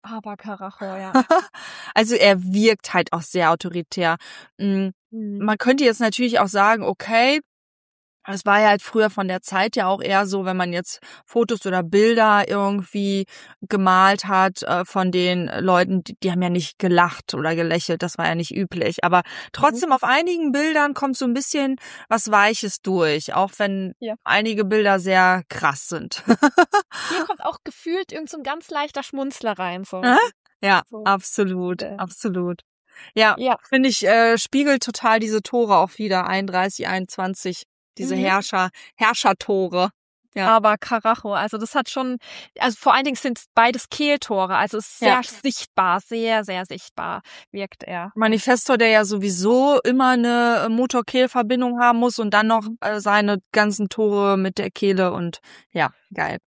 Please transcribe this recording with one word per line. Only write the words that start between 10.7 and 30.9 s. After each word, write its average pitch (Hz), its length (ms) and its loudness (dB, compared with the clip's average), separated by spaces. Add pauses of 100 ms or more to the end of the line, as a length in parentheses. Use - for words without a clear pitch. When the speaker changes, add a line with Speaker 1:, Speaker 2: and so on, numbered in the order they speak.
Speaker 2:
jetzt - 280 -8 (260)
Fotos 226 400 -2
oder 185 160 0
Bilder 208 680 4
irgendwie 196 760 -2 (340)
gemalt 190 640 2
hat, 190 380 0
äh, 180 240 -2
von 185 260 -2
den 180 340 0 (140)
Leuten, 180 440 2
die, - 180 -16
die 185 100 0
haben 180 80 -2
ja 180 80 0
nicht 175 300 -4
gelacht 175 560 2
oder 156 200 -2
gelächelt, 165 480 -2
das 175 140 -6
war 170 100 -2
ja 165 80 0
nicht 165 220 -6
üblich. 180 480 -4
Aber 175 180 4 (300)
trotzdem, 302 380 0
Speaker 1:
Mhm. 269 60 6
Speaker 2:
auf 254 80 -2
einigen 320 480 0
Bildern 294 420 0
kommt 269 240 -4
so 262 80 -2
ein 240 80 0
bisschen 269 420 -2 (320)
was 220 220 -2
Weiches 208 500 2
durch, 160 540 0
auch 190 240 0
wenn 196 420 -4
Speaker 1:
Ja. 220 140 -8 (100)
Speaker 2:
einige 214 400 0
Bilder 202 360 2
sehr 185 500 2
krass - 400 -4
sind. - 360 -10
<laughs> 294 580 4 (260)
Speaker 1:
Hier 330 160 -2
kommt - 180 -8
auch - 180 -6
gefühlt 339 480 -8
irgend 311 200 -10
so 330 80 -12
ein 285 40 -12
ganz 294 280 -8
leichter 294 320 -6
Schmunzler 269 560 -6
rein, 185 260 -6
so. 185 140 -10
Speaker 2:
Aha. 247 180 2 (460)
Ja, 190 260 4
Speaker 1:
So. 214 160 -14